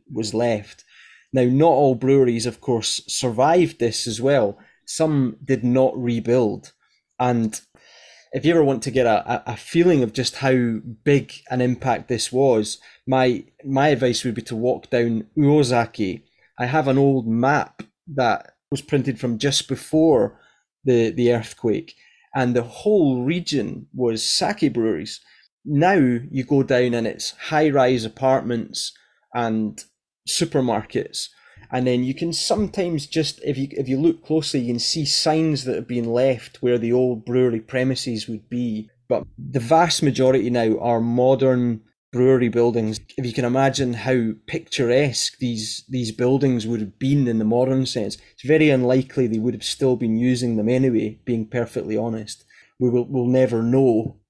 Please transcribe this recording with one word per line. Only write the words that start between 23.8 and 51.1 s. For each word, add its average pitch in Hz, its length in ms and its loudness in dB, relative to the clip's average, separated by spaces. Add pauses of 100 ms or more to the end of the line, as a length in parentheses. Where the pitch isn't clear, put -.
was 113 280 -2
sake 180 520 -2
breweries. 110 460 -2 (440)
Now 156 300 2
you 131 500 0
go 139 180 2
down 127 320 2
and 117 120 -2
it's - 260 -8
high-rise 135 720 2
apartments 120 880 -4 (420)
and 110 480 -2 (460)
supermarkets. 127 1000 -4 (440)
And 127 140 -2
then 127 180 2
you 135 100 -4
can 170 180 -6
sometimes 180 760 -2
just, - 380 -4
if 135 140 -4
you, 139 140 -4
if 131 160 -6
you 131 100 0
look 165 260 0
closely, 151 360 -2
you 120 120 -2
can 120 60 -2
see 156 260 -4
signs 156 600 0
that 123 100 -4
have 117 140 -6
been 117 240 -4
left 123 500 -2
where 123 160 2
the 117 140 0
old 123 320 0
brewery 120 360 0
premises 127 680 -4
would 110 200 -12
be. 113 400 -6 (200)
But - 160 -2 (120)
the 135 240 -6
vast 160 420 2
majority 131 460 2
now 117 300 2
are 117 220 0
modern 123 800 2 (320)
brewery 127 360 4
buildings. 113 520 0 (180)
If 127 80 -4
you 117 60 -6
can 127 120 -2
imagine 131 480 0
how 117 380 -2 (160)
picturesque - 920 -2
these, 113 500 -6
these 123 240 -4
buildings 127 540 0
would 113 140 -4
have 101 200 -10
been 135 260 2
in 113 120 0
the 110 60 0
modern 127 400 2
sense, 127 320 -6 (160)
it's - 120 -20
very 151 260 4
unlikely 127 560 2
they 110 140 -2
would 117 140 -2
have 107 100 -12
still 127 320 0
been 113 200 0
using 120 400 0
them 107 120 0
anyway, 120 560 0